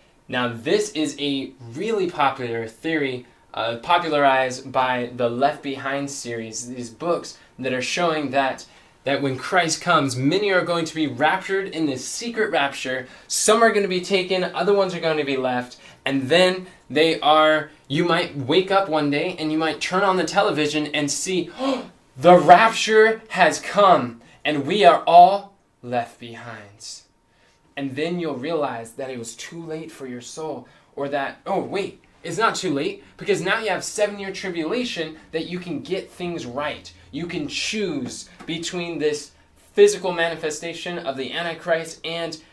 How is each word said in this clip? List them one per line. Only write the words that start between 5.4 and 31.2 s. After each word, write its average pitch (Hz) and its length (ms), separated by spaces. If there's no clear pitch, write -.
Behind 135 440
series, 117 600
these 123 220
books - 460
that 127 140
are 127 100
showing 156 480
that, 135 360
that 139 180
when 135 160
Christ 175 440
comes, 143 340
many 180 380
are 175 120
going 170 200
to 156 100
be 156 140
raptured 180 580
in 160 200
this 131 200
secret 226 460
rapture. 135 560
Some 226 380
are 220 80
gonna 202 160
be 180 120
taken, 185 440
other 180 300
ones 185 200
are 165 60
gonna 156 240
be 135 120
left, 127 400
and 135 240
then 185 400
they 156 300
are, 156 520
you 160 160
might 170 320
wake 165 340
up - 180
one 151 220
day 165 300
and 156 100
you 156 80
might 156 220
turn 190 240
on 190 120
the 170 80
television 151 680
and 143 160
see, 185 440
<gasps> - 40
"Oh, 262 320
the 170 200
rapture 220 920
has 170 300
come 156 600
and 139 220
we 196 180
are 160 200
all 180 500
left 120 380
behind." 113 800
And 139 200
then 175 240
you'll 147 160
realize 127 560
that 131 180
it 127 80
was 113 160
too - 260
late 160 300
for 135 160
your 123 160
soul, 147 440
or 143 140
that, 139 360